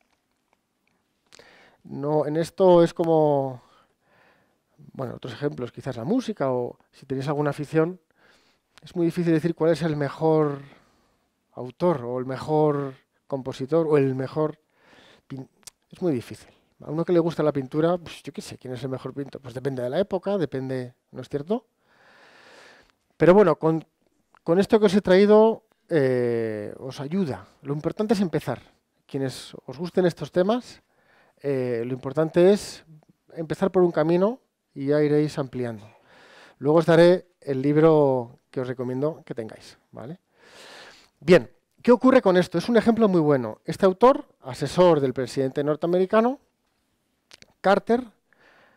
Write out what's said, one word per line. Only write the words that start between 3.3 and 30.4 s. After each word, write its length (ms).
bueno, 220
otros 180
ejemplos, 380
quizás 260
la 60
música, 480
o 260
si 160
tenéis 200
alguna 220
afición, 500
es 120
muy 120
difícil 260
decir 220
cuál 160
es 100
el 140
mejor 640
autor 500
o 160
el 60
mejor 680
compositor 600
o 100
el 160
mejor 460
pin-, 240
es 120
muy 120
difícil. 360
A 100
uno 140
que 80
le 60
gusta 240
la 100
pintura, 440
pues, 260
yo 100
qué 80
sé, 160
¿quién 160
es 100
el 60
mejor 240
pintor? 280
Pues 120
depende 280
de 80
la 100
época, 380
depende, 580
¿no 100
es 80
cierto? 360
Pero 180
bueno, 240
con, 280
con 160
esto 220
que 60
os 60
he 80
traído, 640
eh, 880
os 220
ayuda. 480
Lo 120
importante 420
es 40
empezar. 420
Quienes 480
os 120
gusten 280
estos 280
temas, 480